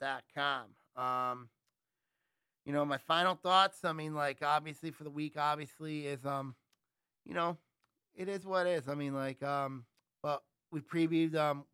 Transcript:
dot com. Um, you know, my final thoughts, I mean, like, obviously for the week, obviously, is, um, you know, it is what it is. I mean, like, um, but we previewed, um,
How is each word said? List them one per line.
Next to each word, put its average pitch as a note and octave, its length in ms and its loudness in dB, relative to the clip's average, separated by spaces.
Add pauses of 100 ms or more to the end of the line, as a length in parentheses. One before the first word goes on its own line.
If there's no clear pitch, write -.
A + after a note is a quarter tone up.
dot C3+ 240 -4 (100)
com. C#3+ 300 0 (320)
Um, B2+ 520 -2 (1160)
you C#3+ 80 -4
know, D3 140 4
my C#3+ 100 0
final F3 380 2
thoughts, F#3 500 4
I E3 80 2
mean, D#3 220 -4
like, C#3+ 280 0
obviously D3+ 480 0
for D3+ 140 -16
the D3 60 -8
week, D3 260 -6
obviously, D3+ 680 -4
is, C3+ 180 -6
um, C3+ 300 -4 (720)
you - 80 -12
know, E3+ 240 0 (560)
it F#3 140 -8
is G3 180 -6
what F#3 200 2
it F3+ 40 4
is. C#3+ 180 0
I C#3+ 60 -2
mean, C#3+ 200 -4
like, C3+ 280 -4
um, C#3 420 -2 (380)
but D3 200 -2 (280)
we D#3 100 -4
previewed, E3 560 2
um, D3 380 2